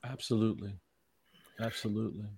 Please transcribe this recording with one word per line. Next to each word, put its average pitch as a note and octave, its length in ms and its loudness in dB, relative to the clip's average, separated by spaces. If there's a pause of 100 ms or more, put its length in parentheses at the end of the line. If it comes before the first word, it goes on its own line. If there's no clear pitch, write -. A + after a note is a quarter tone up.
Absolutely. A2 720 2 (840)
Absolutely. G#2+ 680 -2 (120)